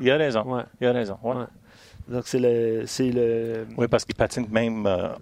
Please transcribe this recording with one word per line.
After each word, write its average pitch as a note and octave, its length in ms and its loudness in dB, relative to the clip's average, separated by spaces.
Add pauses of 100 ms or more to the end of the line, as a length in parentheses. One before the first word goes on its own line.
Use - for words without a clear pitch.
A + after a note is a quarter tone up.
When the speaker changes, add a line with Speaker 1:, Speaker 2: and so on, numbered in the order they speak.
Speaker 1:
Il B2 80 6
a C#3 80 6
raison. B2+ 240 2 (120)
Speaker 2:
Ouais. A#2+ 80 -4 (200)
Speaker 1:
Il B2 40 2
a B2 60 4
raison, G#2+ 300 -2
ouais. A#2+ 140 -2
Speaker 2:
Ouais. B2 80 -6 (640)
Donc, B2 180 -4
c'est C3 140 0
le, A#2 440 2
c'est B2+ 260 0
le A#2 560 0 (120)
Speaker 1:
Oui, A#2+ 100 2
parce A#2 160 2
qu'il - 120 -8
patine A#2 340 -2
même, A2 360 0
euh, F2+ 220 0 (140)